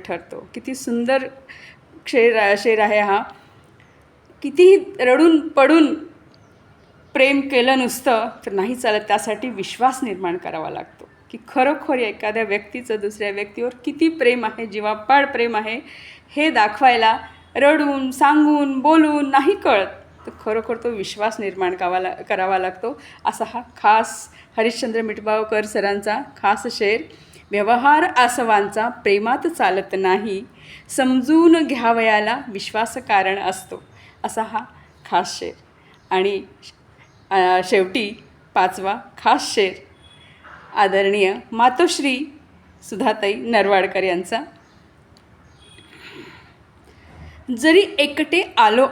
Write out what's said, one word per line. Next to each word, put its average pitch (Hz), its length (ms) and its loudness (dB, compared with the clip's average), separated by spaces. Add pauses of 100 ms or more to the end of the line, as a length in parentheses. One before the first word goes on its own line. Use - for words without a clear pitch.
ठरतो." - 480 -12
किती 254 220 -12
सुंदर 254 500 -2 (840)
शेर, 220 500 4
शेर 220 220 0
आहे 208 200 2
हा. 208 240 0 (1200)
कितीही 359 400 6 (160)
रडून 294 480 4
पडून 277 560 4 (1120)
प्रेम 277 280 2
केलं 262 380 2
नुसतं 233 500 -2 (160)
तर - 60 -10
नाही 202 240 -4
चालत, 214 320 -2
त्यासाठी 240 420 -4
विश्वास 233 540 -4
निर्माण 180 340 -6
करावा 160 320 -10
लागतो, - 400 -16 (220)
की 233 60 -18 (100)
खरोखर 285 520 -2
एखाद्या 214 440 -4
व्यक्तीचं 214 580 -6
दुसऱ्या 208 300 -6
व्यक्तीवर 208 380 -8 (160)
किती 294 240 0
प्रेम 247 360 0
आहे, 226 200 -8
जीवापाड 214 640 0
प्रेम 233 280 -4
आहे, 220 260 -6 (480)
हे 311 200 0
दाखवायला 226 680 2 (380)
रडून, 277 560 2
सांगून, 294 680 2
बोलून 294 500 4
नाही 277 260 2
कळत, 226 320 0 (380)
तर - 60 -18 (140)
खरोखर 226 380 -4
तो 240 60 -4
विश्वास 214 500 -6
निर्माण 185 360 -4
कावा 180 240 -2
ला-, 185 300 -8
करावा 190 280 -2
लागतो, 185 440 -6 (240)
असा - 220 -4
हा 240 140 -12 (160)
खास 220 520 0 (280)
हरिश्चंद्र 226 440 -2
मिठबावकर 214 640 -2
सरांचा 208 540 -4 (220)
खास 208 300 0
शेर. 214 300 -2 (500)
"व्यवहार 240 520 4
आसवांचा 233 840 0
प्रेमात 226 580 0
चालत 196 500 -2
नाही, 190 460 -2 (460)
समजून 302 720 4
घ्यावयाला 233 840 0
विश्वास 220 500 -6
कारण 196 420 0
असतो," - 440 -8 (400)
असा 220 180 -6
हा 226 180 -6 (520)
खास 185 280 -2
शेर. - 140 -10 (560)
आणि, 190 340 -2 (840)
अ, 185 340 2
शेवटी 202 600 -2 (300)
पाचवा 190 420 -2 (220)
खास - 380 0
शेर 196 180 0 (1040)
आदरणीय 196 580 2 (180)
मातोश्री 262 840 0 (520)
सुधाताई 214 440 -2
नरवाडकर 196 680 0
यांचा. 185 380 -4 (3250)
"जरी 320 240 6 (180)
एकटे 294 580 -2
आलो 233 340 4